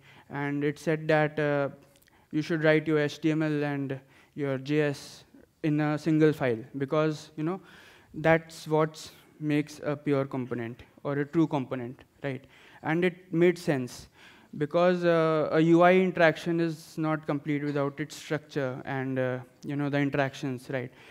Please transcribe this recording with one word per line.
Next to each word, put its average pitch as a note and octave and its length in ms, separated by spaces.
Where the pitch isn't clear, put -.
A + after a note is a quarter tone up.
And C#3+ 360
it D3 140
said D#3 300
that, D3+ 300
uh, C#3+ 320
you D3+ 120
should D#3+ 200
write D#3 240
your D#3 120
H D3 220
T D#3+ 100
M D#3 120
L D3+ 220
and C#3 340
your C#3 240
J C#3+ 240
S - 420
in D3+ 180
a D3+ 180
single D#3 340
file, B2+ 260
because, D3+ 600
you D#3 80
know, F#3 160
that's D#3+ 540
what D#3 420
makes D3 440
a D3 120
pure C#3 280
component B2 580
or C#3+ 140
a C#3+ 80
true D#3+ 200
component, C3 580
right? C3 220
And D#3+ 220
it F3+ 280
made E3+ 260
sense, C3 500
because, F3 460
uh, D#3+ 480
a D#3+ 80
U E3+ 220
I F3+ 120
interaction E3+ 680
is D#3+ 380
not D#3 280
complete D3 380
without C#3+ 340
its D3+ 160
structure C#3 680
and, C3 340
uh, B2+ 200
you D3 120
know, C#3+ 120
the C#3+ 100
interactions, C#3 720
right? C3 220